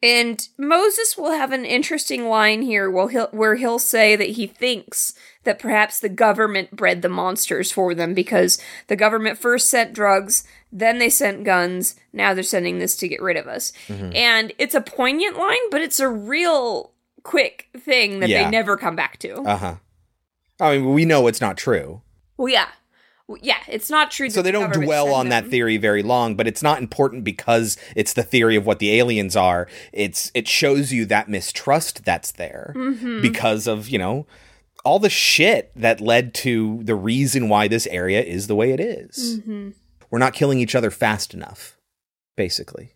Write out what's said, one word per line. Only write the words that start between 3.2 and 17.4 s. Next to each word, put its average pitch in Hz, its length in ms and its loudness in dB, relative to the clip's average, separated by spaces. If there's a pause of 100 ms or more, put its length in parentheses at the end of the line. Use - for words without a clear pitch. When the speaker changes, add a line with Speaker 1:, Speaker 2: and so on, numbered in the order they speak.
Speaker 1:
where 214 240 2
he'll 240 220 -2
say 220 380 4
that 202 140 0
he 220 160 -4
thinks - 680 -4 (320)
that - 140 0
perhaps 214 420 0
the - 80 -2
government 208 680 2
bred 180 280 0
the 175 80 0
monsters 180 600 -2
for 185 240 0
them 170 200 -4
because 180 440 2 (280)
the 208 100 -2
government 220 420 0
first 240 300 0
sent 233 240 0
drugs, 196 500 2 (300)
then 226 260 0
they 233 120 2
sent 202 340 0
guns, 180 520 0 (180)
now 196 180 0
they're 185 100 -4
sending 180 360 -2
this 180 180 -4
to 180 120 -6
get 170 120 -8
rid 180 160 -2
of - 100 -8
us. - 260 -8 (160)
Speaker 2:
Mm-hmm. - 280 -8
Speaker 1:
And 226 420 2
it's - 160 -2
a 277 60 2
poignant 277 560 -2
line, 466 340 -2
but 311 120 -2
it's - 180 -4
a 269 80 0
real 247 840 -2 (300)
quick - 460 -2 (100)